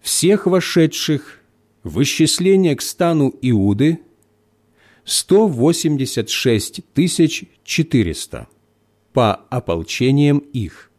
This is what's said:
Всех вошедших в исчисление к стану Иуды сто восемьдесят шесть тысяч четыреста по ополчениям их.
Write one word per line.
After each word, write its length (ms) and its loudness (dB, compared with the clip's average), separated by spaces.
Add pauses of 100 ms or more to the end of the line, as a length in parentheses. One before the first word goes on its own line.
Всех 440 0
вошедших 960 -2 (420)
в 180 -4
исчисление 720 2
к 60 -12
стану 600 0
Иуды 600 2 (1000)
сто 440 0
восемьдесят 840 -2
шесть 520 -2 (120)
тысяч 520 0 (180)
четыреста 840 -4 (640)
по 200 2
ополчениям 1040 0
их. 580 -10